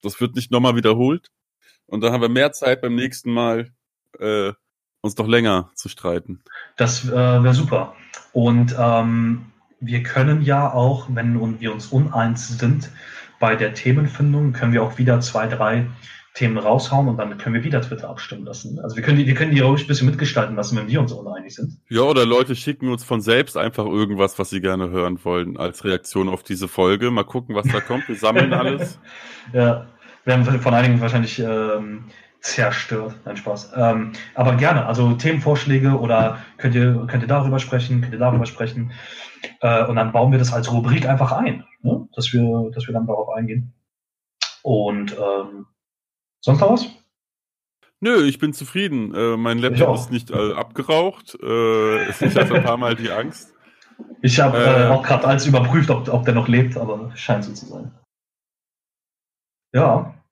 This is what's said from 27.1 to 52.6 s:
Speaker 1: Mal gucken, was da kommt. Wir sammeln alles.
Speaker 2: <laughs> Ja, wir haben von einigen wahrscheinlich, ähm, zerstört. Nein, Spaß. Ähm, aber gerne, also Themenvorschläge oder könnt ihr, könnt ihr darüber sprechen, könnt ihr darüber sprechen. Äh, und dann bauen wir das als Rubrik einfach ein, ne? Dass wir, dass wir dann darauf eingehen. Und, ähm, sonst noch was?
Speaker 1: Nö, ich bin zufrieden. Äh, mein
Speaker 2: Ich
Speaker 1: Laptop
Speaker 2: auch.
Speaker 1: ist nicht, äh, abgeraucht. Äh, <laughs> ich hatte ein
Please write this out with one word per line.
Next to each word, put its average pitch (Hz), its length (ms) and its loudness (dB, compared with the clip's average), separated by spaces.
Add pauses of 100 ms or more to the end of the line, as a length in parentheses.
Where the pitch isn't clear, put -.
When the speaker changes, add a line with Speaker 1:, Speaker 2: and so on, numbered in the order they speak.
Speaker 1:
Mal 104 120 0
gucken, 123 300 -8
was 104 140 -2
da 113 120 0
kommt. 127 280 -6
Wir 113 80 -6
sammeln 113 360 2
alles. - 520 -4
Speaker 2:
<laughs> - 40 -20 (440)
Ja, 120 360 2 (360)
wir 127 100 2
haben 123 100 4
von 123 280 2
einigen 120 280 4
wahrscheinlich, 117 400 -2
ähm, 107 640 -4 (360)
zerstört. 110 840 -4
Nein, 104 120 -12
Spaß. - 380 -10
Ähm, 113 380 0 (240)
aber 123 180 2
gerne, 143 320 2
also 120 280 2
Themenvorschläge 139 840 2
oder 113 400 2 (200)
könnt 120 180 0
ihr, 123 320 2
könnt 120 160 0
ihr 120 40 -6
darüber 135 300 2
sprechen, 123 440 -2
könnt 120 100 -4
ihr 113 80 -6
darüber 120 260 2
sprechen. 117 460 -6 (680)
Äh, 117 260 2
und 117 100 -2
dann 113 160 0
bauen 123 200 4
wir 131 60 4
das 123 140 2
als 117 180 -2
Rubrik 120 360 2
einfach 131 260 2
ein, 196 320 -2 (180)
ne? - 320 -2
Dass - 180 -4
wir, 117 420 2
dass 120 120 -8
wir 117 80 -8
dann 113 120 -2
darauf 107 240 -4
eingehen. 113 420 -6 (880)
Und, 104 500 -2
ähm, 101 540 -6 (760)
sonst 139 200 2
noch 202 120 6
was? 240 140 0 (1120)
Speaker 1:
Nö, 208 260 4
ich 135 120 0
bin 151 140 0
zufrieden. 139 640 -6
Äh, 117 220 0
mein 117 220 -2
Speaker 2:
Ich 120 60 -2
Speaker 1:
Laptop 127 240 4
Speaker 2:
auch. 117 100 2
Speaker 1:
ist - 120 -10
nicht, 120 200 -6
äh, 104 240 0
abgeraucht. 160 880 -2
Äh, 113 680 0
<laughs> - 180 -8
ich - 100 2
hatte 120 180 4
ein 120 100 4